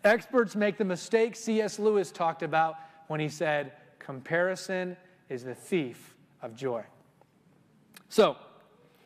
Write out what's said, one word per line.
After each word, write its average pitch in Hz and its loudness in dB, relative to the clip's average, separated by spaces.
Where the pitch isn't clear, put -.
Experts 226 4
make 208 0
the 214 0
mistake 226 0
C 220 0
S 208 -4
Lewis 208 2
talked 165 -2
about 160 0
when 156 -4
he 151 -2
said, 151 -2
"Comparison 180 -4
is 123 -8
the 127 -10
thief - -4
of 117 -12
joy." 120 -4
So, 175 4